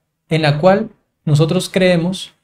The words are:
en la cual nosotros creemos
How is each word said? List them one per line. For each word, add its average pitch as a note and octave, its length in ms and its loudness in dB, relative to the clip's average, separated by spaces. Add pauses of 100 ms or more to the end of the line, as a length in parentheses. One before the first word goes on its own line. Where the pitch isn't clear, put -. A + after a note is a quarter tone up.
(280)
en D#3 140 -2
la D3 160 0
cual G3 320 2 (340)
nosotros D#3+ 460 0
creemos F3+ 640 -2 (100)